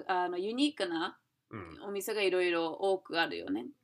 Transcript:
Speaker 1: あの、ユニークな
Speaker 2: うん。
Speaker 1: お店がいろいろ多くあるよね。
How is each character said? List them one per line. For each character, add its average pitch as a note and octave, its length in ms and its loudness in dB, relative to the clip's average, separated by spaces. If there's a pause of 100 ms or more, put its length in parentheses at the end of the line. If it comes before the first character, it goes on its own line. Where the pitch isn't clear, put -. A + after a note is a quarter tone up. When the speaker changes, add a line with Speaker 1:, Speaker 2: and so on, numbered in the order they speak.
Speaker 1:
あ F3+ 220 2
の、 F3+ 100 -4
ユ G3+ 140 -2
ニ C#4 160 4
ー D4 80 -6
ク F#3+ 100 0
な F3 320 -4 (320)
Speaker 2:
う A2 60 -8
ん。 E2+ 280 -10
Speaker 1:
お G3+ 80 -8
店 G3+ 220 -4
が G#3 80 0
い F#3+ 80 4
ろ F#3 120 4
い F3 80 4
ろ E3+ 220 2
多 F#3+ 260 2
く E3 220 -2
あ D#3+ 60 4
る - 120 -4
よ - 120 -6
ね。 - 160 -2 (180)